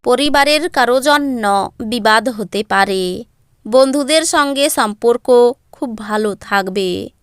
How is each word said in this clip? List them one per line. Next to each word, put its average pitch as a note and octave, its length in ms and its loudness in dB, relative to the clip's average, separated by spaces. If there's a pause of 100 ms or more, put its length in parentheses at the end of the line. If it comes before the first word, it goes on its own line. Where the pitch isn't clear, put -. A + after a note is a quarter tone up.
পরিবারের C#4+ 640 2
কারো B3 300 0
জন্য C#4 440 0 (480)
বিবাদ A3 320 2 (120)
হতে G3+ 320 -6
পারে। G3 340 0 (640)
বন্ধুদের C4+ 560 2 (120)
সঙ্গে C#4 360 0
সম্পর্ক A#3 560 -2 (460)
খুব C4 260 -8
ভালো G#3+ 320 -4 (100)
থাকবে। F#3+ 500 -4 (320)